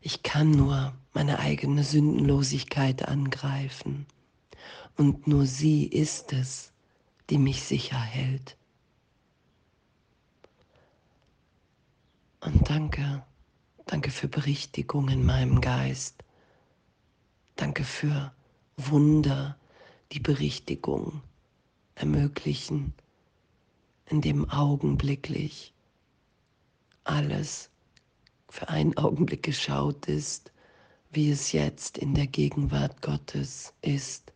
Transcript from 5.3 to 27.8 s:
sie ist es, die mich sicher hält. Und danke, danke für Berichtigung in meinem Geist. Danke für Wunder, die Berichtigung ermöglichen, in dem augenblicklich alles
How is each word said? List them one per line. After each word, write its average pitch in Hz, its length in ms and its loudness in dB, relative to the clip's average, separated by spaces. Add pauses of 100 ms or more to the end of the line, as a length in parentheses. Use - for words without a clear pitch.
sie 147 380 2
ist - 480 -2
es, - 400 -4 (560)
die 151 80 2
mich 135 260 2
sicher 131 360 -4
hält. 131 580 -4 (3750)
Und - 300 4
danke, 143 540 0 (600)
danke 143 260 -4
für - 160 -6
Berichtigung 143 840 -2
in 127 160 2
meinem 127 360 4
Geist. 131 640 -2 (1300)
Danke 147 280 -4
für 143 500 -2 (440)
Wunder, 143 800 4 (540)
die 151 80 -8
Berichtigung 143 1000 -2 (720)
ermöglichen, 143 1000 -2 (1120)
in 151 140 2
dem 147 280 0
augenblicklich 143 1200 -2 (1300)
alles 147 680 -2 (800)